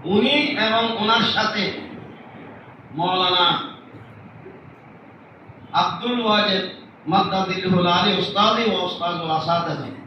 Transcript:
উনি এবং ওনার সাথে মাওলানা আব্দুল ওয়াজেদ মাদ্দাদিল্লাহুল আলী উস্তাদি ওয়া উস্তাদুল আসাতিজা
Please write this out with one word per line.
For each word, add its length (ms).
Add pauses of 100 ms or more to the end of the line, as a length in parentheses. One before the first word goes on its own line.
উনি 260 (100)
এবং 600
ওনার 220
সাথে 500 (1200)
মাওলানা 680 (2250)
আব্দুল 520
ওয়াজেদ 440 (380)
মাদ্দাদিল্লাহুল 800
আলী 300
উস্তাদি 540
ওয়া 120
উস্তাদুল 480
আসাতিজা 560 (200)